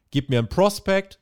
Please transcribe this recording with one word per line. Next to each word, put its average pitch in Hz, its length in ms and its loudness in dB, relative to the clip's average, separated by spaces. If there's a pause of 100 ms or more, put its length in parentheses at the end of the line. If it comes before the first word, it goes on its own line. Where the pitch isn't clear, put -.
(100)
Gib 135 180 -4
mir 123 120 2
einen 113 100 -4
Prospect, 196 720 -2